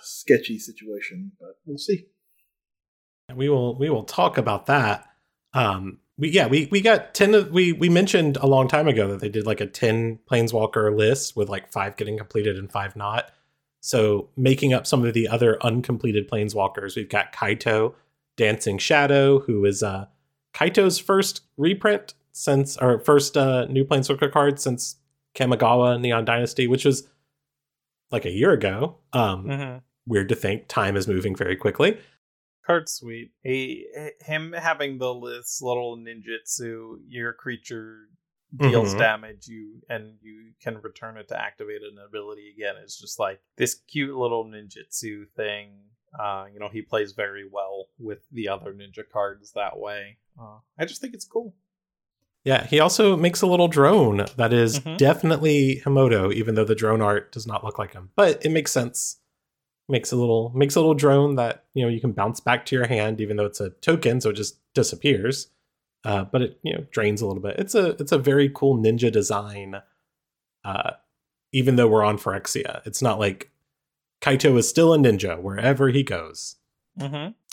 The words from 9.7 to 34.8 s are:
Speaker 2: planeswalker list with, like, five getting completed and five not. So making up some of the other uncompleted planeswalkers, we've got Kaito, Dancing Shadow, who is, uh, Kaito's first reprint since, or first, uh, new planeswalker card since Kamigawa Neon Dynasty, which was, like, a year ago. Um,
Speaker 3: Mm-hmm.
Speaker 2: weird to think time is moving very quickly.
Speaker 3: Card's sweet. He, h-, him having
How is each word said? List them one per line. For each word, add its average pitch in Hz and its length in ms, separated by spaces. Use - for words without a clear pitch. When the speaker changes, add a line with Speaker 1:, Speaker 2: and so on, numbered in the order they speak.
Speaker 2:
planeswalker 110 640
list 110 420
with, 101 120
like, 98 240
five 101 240
getting 107 220
completed 104 400
and 98 120
five 98 260
not. 107 340
So 107 560
making 135 380
up - 120
some 123 180
of 117 100
the 117 140
other 117 340
uncompleted 117 640
planeswalkers, 101 680
we've 107 120
got - 240
Kaito, 110 640
Dancing 107 420
Shadow, 139 640
who 107 240
is, 98 180
uh, 98 240
Kaito's 180 460
first - 440
reprint 196 560
since, 139 440
or 123 220
first, 143 400
uh, 131 280
new 135 180
planeswalker 139 460
card 143 300
since - 360
Kamigawa 123 640
Neon 117 260
Dynasty, 120 400
which 131 180
was, 135 240
like, 113 160
a 90 40
year 117 220
ago. 107 440
Um, 98 340
Speaker 3:
Mm-hmm. 135 320
Speaker 2:
weird 101 240
to 113 40
think 101 340
time 101 280
is 95 120
moving 95 280
very 95 200
quickly. 151 400
Speaker 3:
Card's 170 260
sweet. 117 400
He, 131 440
h-, 151 240
him 156 320
having 147 460